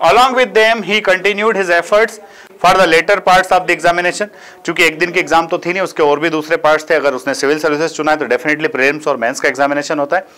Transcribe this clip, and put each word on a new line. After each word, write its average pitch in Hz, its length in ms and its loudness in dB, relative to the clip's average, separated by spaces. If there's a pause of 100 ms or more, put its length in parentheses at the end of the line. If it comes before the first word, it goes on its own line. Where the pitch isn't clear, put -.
Along 233 240 4
with 247 240 0
them, 220 280 4
he 202 200 -2
continued 202 540 0
his 190 140 -2
efforts 208 420 2 (540)
for 185 100 4
the 190 120 4
later 165 300 2
parts 185 300 2
of 185 120 2
the 170 180 -2
examination। 175 500 -2 (380)
चूंकि 170 180 0
एक 160 160 0
दिन 175 120 -2
की 175 80 -2
exam 165 280 0
तो 175 100 -4
थी 175 160 -6
नहीं, 190 80 -4
उसके 170 220 -2
और 147 160 2
भी 165 100 -2
दूसरे 156 280 -2
parts 151 320 0
थे। 170 60 2
अगर 139 180 0
उसने 131 200 -4
civil 143 260 -2
services 156 340 -2
चुना 156 180 -2
है 156 60 0
तो 147 80 -4
definitely 151 460 -2
prelims 143 360 -2
और 139 100 -2
mains 117 220 -4
का 151 100 0
examination 143 500 -2
होता 147 180 -2
है, 190 100 -6 (100)